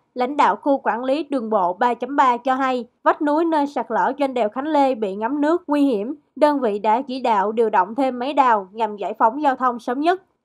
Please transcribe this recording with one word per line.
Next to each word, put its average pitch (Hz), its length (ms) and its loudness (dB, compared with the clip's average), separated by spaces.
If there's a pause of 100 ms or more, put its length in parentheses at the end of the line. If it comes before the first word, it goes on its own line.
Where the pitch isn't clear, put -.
(140)
lãnh 254 240 -4
đạo 220 180 4
khu 277 280 0
quản 226 200 -2
lý 277 200 0
đường 254 260 -4
bộ 185 240 0
ba 240 200 0
chấm 247 220 -8
ba 262 220 4
cho 254 180 -2
hay, 262 300 -2 (180)
vách - 180 2
núi 302 240 2
nơi 311 220 0
sạt 254 220 -6
lở 208 280 0
trên 269 160 -2
đèo 226 160 0
Khánh 262 180 -8
Lê 277 280 2
bị 208 200 -4
ngấm 240 260 -4
nước, 330 260 0
nguy 285 140 2
hiểm. 254 340 0 (200)
Đơn 285 240 2
vị 214 200 -2
đã 220 220 0
chỉ 262 180 -8
đạo 214 320 0
điều 220 180 0
động 208 260 0
thêm 262 240 -2
máy 269 140 -4
đào 240 380 2
nhằm 214 260 -4
giải 196 220 -6
phóng 247 220 2
giao 269 140 2
thông 254 240 -2
sớm 254 200 -6
nhất. 349 240 0 (220)